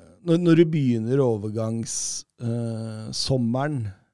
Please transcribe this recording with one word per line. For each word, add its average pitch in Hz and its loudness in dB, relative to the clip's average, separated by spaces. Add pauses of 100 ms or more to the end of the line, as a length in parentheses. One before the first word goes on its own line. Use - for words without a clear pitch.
(220)
når, 170 2
når 165 8
du 170 6
begynner 131 2
overgangs, 110 -4 (420)
eh, 113 -6
sommeren 127 -2 (260)